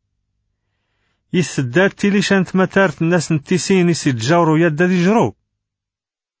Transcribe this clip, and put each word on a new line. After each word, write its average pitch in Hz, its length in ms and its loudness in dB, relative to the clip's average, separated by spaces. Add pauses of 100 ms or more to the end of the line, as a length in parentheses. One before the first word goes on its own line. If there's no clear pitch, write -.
(1300)
يسداد 170 580 0
تيلي 202 320 -2
شانت 190 340 0
متارت 185 460 0
الناس 165 300 0
نتيسين 175 560 0
يسي 151 240 -2
تجاورو 156 440 0
ياد 160 200 0
دادي 180 280 0
جرو. 190 320 0 (1040)